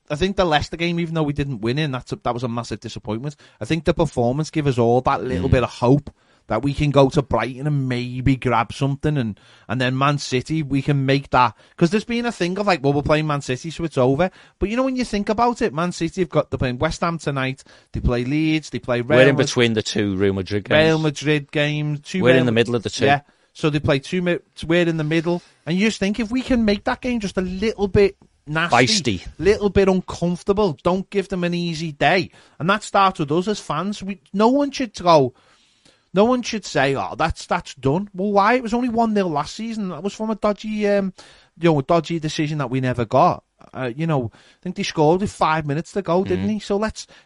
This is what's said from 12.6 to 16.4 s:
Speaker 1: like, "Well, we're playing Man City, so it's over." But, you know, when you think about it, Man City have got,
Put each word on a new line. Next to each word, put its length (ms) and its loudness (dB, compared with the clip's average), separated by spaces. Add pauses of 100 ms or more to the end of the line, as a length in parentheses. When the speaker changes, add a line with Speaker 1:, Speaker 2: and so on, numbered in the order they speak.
Speaker 1:
like, 160 0
"Well, 80 2
we're 100 0
playing 240 0
Man 140 -2
City, 300 -6
so 120 -10
it's 160 -4
over." 320 2 (300)
But, 80 -2
you 80 -4
know, 80 0
when 100 -2
you 100 -2
think 240 -4
about 320 0
it, 140 -2
Man 160 -2
City 320 -4
have 60 -4
got, 240 0